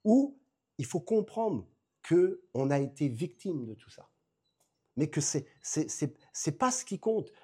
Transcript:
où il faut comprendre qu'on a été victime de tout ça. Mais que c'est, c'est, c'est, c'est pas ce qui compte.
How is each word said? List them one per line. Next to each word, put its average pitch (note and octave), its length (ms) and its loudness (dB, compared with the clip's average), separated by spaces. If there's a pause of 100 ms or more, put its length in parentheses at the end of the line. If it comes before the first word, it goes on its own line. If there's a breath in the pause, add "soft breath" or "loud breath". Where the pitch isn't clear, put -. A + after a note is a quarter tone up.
où C4+ 340 6 (420)
il C#3 60 -4
faut F3+ 160 -4
comprendre G#3+ 640 -2 (420)
qu'on E3+ 600 2
a C#3+ 100 2
été C#3 280 -2
victime C3+ 560 -6
de A2 100 -10
tout - 160 -20
ça. - 180 -20 (880)
Mais D3+ 120 0
que D3+ 120 -2
c'est, C#3+ 260 -2 (160 soft breath)
c'est, D#3 260 -2
c'est, - 260 -4 (180 soft breath)
c'est - 260 -4
pas B3+ 120 4
ce - 140 -4
qui - 140 -8
compte. A3 320 -2 (140 soft breath)